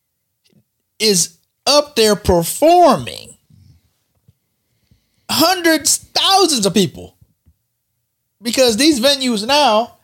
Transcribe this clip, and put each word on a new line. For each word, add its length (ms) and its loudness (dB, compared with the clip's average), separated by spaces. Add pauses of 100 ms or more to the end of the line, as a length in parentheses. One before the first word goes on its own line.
(1000)
is 400 -2 (280)
up 300 -2
there 180 2
performing. 1200 0 (1900)
Hundreds, 640 0
thousands 720 -2
of 80 -4
people. 420 -4 (1300)
Because 340 0
these 240 2
venues 460 -2
now, 580 0